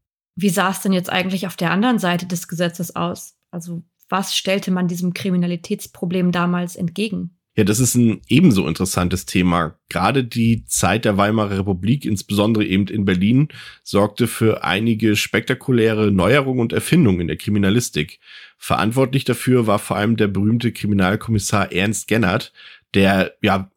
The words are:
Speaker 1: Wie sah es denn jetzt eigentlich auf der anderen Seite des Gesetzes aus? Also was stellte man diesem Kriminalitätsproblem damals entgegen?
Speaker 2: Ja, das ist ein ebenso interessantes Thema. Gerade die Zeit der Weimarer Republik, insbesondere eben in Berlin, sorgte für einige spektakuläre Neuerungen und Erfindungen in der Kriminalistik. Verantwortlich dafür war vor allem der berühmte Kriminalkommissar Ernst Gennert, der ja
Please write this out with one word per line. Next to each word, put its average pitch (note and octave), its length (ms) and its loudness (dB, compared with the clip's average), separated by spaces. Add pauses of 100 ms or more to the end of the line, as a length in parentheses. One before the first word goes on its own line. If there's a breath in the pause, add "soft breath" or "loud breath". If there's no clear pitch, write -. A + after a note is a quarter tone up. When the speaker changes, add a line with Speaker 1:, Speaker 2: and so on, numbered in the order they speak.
(340)
Speaker 1:
Wie G3+ 140 -2
sah F#3+ 220 0
es F#3+ 100 -6
denn G3 120 0
jetzt F#3 180 -2
eigentlich F#3 360 -2
auf F3 100 -10
der E3+ 160 -2
anderen A3 260 2
Seite F3 280 -2
des F3 220 -6
Gesetzes E3+ 480 -6
aus? F3 380 -8 (160)
Also E3+ 320 -12 (260)
was F#3+ 260 -4
stellte F#3+ 360 -2
man F3+ 180 0
diesem F3+ 240 -2
Kriminalitätsproblem F3+ 1200 -2
damals F3 440 -2
entgegen? F3+ 560 -6 (260)
Speaker 2:
Ja, G#2+ 60 4
das G#2+ 160 2
ist B2 140 2
ein A2+ 340 4
ebenso A#2 400 4
interessantes F2+ 560 -2
Thema. F2 540 0 (100)
Gerade A2 360 0
die A#2 420 0
Zeit G#2 400 0
der G#2 100 2
Weimarer G2+ 440 0
Republik, G2 440 -2
insbesondere G#2+ 600 0
eben F#2+ 220 0
in G2+ 180 -2
Berlin, G#2 420 2 (340 loud breath)
sorgte G#2+ 440 0
für A2 360 0
einige G#2+ 540 2
spektakuläre A2 960 0
Neuerungen B2+ 480 2
und A#2 140 -2
Erfindungen G#2+ 480 2
in E2 60 -4
der D#2 100 -4
Kriminalistik. G2+ 800 -2 (380 loud breath)
Verantwortlich B2+ 640 0
dafür B2 420 0
war G#2 120 2
vor - 180 -6
allem G#2 220 0
der G#2 100 2
berühmte G#2+ 420 0
Kriminalkommissar G2+ 1040 0
Ernst G2 360 -2
Gennert, G#2 440 0 (400 loud breath)
der F#2+ 480 2
ja F#2+ 360 0